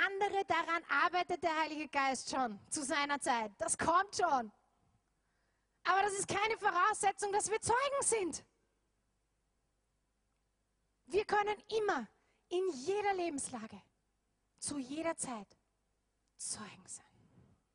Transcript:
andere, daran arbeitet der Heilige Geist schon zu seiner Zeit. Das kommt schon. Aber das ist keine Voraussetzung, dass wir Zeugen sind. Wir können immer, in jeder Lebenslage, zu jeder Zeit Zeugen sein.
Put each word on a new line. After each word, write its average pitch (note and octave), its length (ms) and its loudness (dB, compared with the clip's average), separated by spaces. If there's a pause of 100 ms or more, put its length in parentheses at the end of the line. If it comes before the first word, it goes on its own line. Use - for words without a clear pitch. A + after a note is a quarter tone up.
andere, G4 400 0
daran E4 380 0 (200)
arbeitet F4 400 0
der D#4+ 180 2
Heilige D4+ 280 -4
Geist C4+ 400 0
schon A#3+ 300 -2 (100)
zu D4+ 140 -4
seiner C#4+ 360 0
Zeit. A3+ 380 0
Das E4 200 -2
kommt F#4 380 2
schon. C4+ 360 2 (1300)
Aber F#4 180 4
das G4+ 120 2
ist G4 140 -2
keine G#4 300 0
Voraussetzung, G4 760 2
dass F#4 200 0
wir A4+ 80 2
Zeugen C5+ 420 2
sind. G4 440 0 (2500)
Wir F#4 180 2
können G#4 300 0 (220)
immer, F4 300 0 (400)
in F#4 220 -2
jeder G4 440 -2
Lebenslage, C4+ 680 -6 (760)
zu D4 200 -8
jeder D#4 400 -4
Zeit A#3 400 -8 (800)
Zeugen F#3 500 -12
sein. - 180 -16 (680)